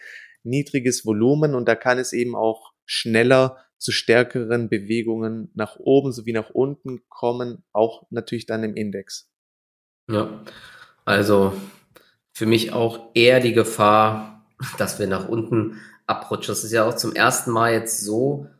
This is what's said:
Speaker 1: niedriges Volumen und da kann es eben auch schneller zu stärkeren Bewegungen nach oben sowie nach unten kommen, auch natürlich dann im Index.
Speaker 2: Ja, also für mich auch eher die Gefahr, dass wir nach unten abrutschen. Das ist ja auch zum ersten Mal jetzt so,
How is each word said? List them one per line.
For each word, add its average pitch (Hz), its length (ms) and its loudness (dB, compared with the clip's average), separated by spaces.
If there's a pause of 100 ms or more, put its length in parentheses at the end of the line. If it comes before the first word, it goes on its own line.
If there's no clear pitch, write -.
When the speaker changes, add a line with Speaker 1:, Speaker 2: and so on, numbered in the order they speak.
(420)
Speaker 1:
niedriges 127 640 -2
Volumen 131 500 2
und 120 140 -2
da 117 60 4
kann 123 240 0
es 127 160 -6
eben 120 200 -2
auch 110 380 -4 (140)
schneller 127 720 2 (180)
zu - 160 -6
stärkeren 117 800 0
Bewegungen 113 840 -4
nach 107 240 -8
oben 135 340 2
sowie 117 200 -8
nach 110 160 -4
unten 131 600 -4
kommen, 120 520 -6 (120)
auch 113 340 0
natürlich 117 380 -8
dann 110 180 -4
im 110 100 -6
Index. 101 560 -10 (800)
Speaker 2:
Ja, 107 320 -2 (640)
also 101 480 4 (800)
für - 140 -4
mich 113 260 2
auch - 400 -4
eher 123 280 6
die 120 120 2
Gefahr, 107 920 2 (320)
dass 95 200 -4
wir 104 100 -2
nach 95 200 -4
unten 110 500 -2 (280)
abrutschen. - 460 -6
Das 101 120 -6
ist 110 80 -8
ja 113 160 2
auch 123 80 -2
zum - 180 -4
ersten 123 360 0
Mal 113 240 2
jetzt 113 260 -4
so, 131 460 -2 (140)